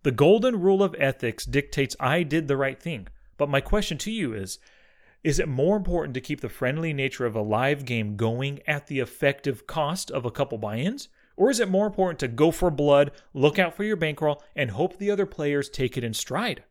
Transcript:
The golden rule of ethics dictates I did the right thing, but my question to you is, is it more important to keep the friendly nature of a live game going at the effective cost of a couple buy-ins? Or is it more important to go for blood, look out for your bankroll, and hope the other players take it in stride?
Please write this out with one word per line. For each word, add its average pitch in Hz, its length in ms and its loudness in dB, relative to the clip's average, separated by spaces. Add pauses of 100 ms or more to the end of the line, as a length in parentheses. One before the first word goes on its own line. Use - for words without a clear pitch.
The 139 100 0
golden 202 480 4
rule 190 220 4
of 190 160 0
ethics 131 480 -2
dictates 135 540 -2
I 147 240 2
did 151 240 -2
the 139 100 0
right 135 240 -4
thing, 131 280 -10 (280)
but 143 120 0
my 139 120 2
question 196 380 0
to 214 120 -6
you 170 220 -4
is, 98 240 -8 (680)
is 147 140 2
it 165 100 0
more 151 300 2
important 165 380 -2
to 131 60 -6
keep 147 200 -8
the 117 80 -6
friendly 151 440 -2
nature 135 340 -2
of 110 80 -4
a 110 60 0
live 131 440 0
game 110 300 -2
going 120 500 -2
at 147 220 -4
the 135 120 -4
effective 139 680 -2
cost 160 420 -2
of 127 160 -4
a 113 60 -2
couple 123 260 -4
buy-ins? 117 520 -4 (280)
Or 214 120 6
is 233 100 0
it 202 100 2
more 196 180 2
important 185 320 -2
to 135 80 -2
go 147 240 4
for 175 180 2
blood, 143 420 6 (220)
look 143 240 4
out 175 180 2
for 202 80 -4
your 214 120 0
bankroll, 151 480 -2 (120)
and 131 160 -2
hope 156 260 -2
the 202 120 -2
other 202 160 0
players 147 440 -2
take 131 280 -2
it 120 60 -2
in 113 100 -4
stride? 180 580 -4